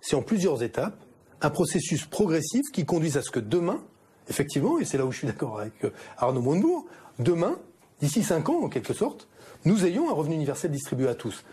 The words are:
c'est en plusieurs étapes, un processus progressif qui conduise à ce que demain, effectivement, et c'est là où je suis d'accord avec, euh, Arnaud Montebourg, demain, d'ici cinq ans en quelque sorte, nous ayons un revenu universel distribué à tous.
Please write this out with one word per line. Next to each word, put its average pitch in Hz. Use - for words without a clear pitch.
c'est -
en 131
plusieurs 175
étapes, 127
un -
processus 165
progressif 170
qui 170
conduise 160
à 131
ce -
que 120
demain, 170
effectivement, 190
et 247
c'est -
là 131
où 127
je -
suis -
d'accord 107
avec, 107
euh, 120
Arnaud 127
Montebourg, 214
demain, 175
d'ici 147
cinq 165
ans 330
en 170
quelque -
sorte, -
nous 196
ayons 254
un 247
revenu 156
universel 143
distribué 131
à 120
tous. -